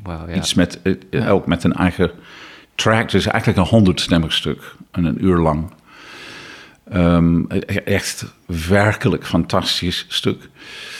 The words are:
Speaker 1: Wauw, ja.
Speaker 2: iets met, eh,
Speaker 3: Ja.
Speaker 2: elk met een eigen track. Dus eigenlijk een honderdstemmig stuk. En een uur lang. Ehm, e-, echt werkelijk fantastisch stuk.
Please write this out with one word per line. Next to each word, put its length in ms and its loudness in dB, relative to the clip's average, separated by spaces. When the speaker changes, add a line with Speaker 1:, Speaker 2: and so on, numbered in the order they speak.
Speaker 1:
Wauw, 260 -10
ja. 60 -8
Speaker 2:
iets 200 -4
met, 280 0
eh, 120 0
Speaker 3:
Ja. 140 -2
Speaker 2:
elk 220 2
met 180 0
een 80 2
eigen 380 0
track. 360 0
Dus 160 2
eigenlijk 320 0
een 80 4
honderdstemmig 640 2
stuk. 420 -6
En 140 -2
een 200 -2
uur 140 4
lang. 320 0
Ehm, 580 4
e-, 80 -6
echt 420 -4
werkelijk 580 2
fantastisch 840 -2
stuk. 400 -4